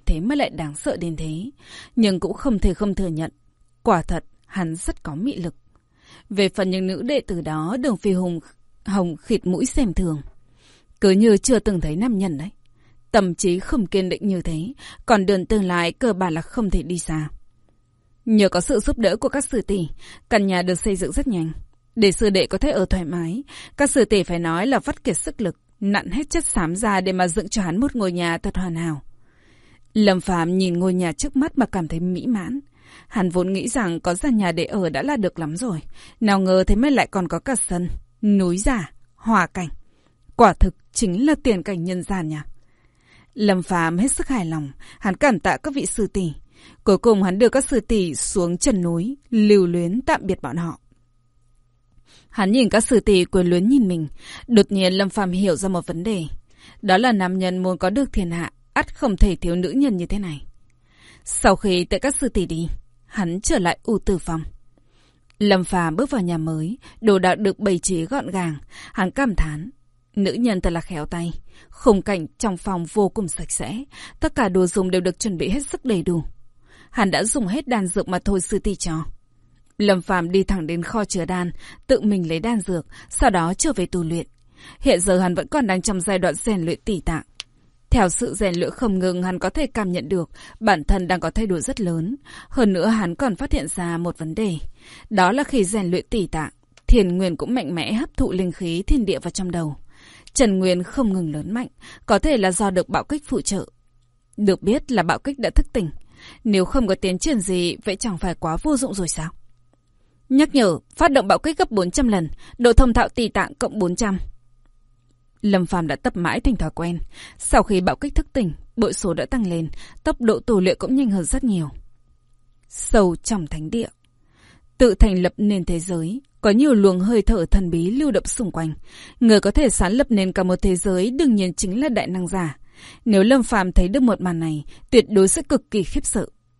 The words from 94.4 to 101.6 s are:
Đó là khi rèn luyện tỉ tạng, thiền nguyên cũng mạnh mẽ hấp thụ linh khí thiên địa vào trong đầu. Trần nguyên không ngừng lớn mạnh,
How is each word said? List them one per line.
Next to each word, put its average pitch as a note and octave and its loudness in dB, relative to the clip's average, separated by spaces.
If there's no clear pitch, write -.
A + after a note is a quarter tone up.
Đó F#3 4
là C#4 0
khi B3 2
rèn F#3 -2
luyện F3+ -2
tỉ G3 -2
tạng, D#3 -6
thiền F#3 6
nguyên F#3 0
cũng - -4
mạnh F#3+ -4
mẽ D#3+ -4
hấp A#3 -4
thụ B3+ 0
linh F#3 -2
khí F3 -4
thiên B3+ 4
địa E3+ -2
vào F3 -8
trong F3+ -6
đầu. D#3+ -4
Trần G3+ 4
nguyên F3+ 2
không A3 -2
ngừng E3+ -2
lớn D3+ -8
mạnh, A#3+ -6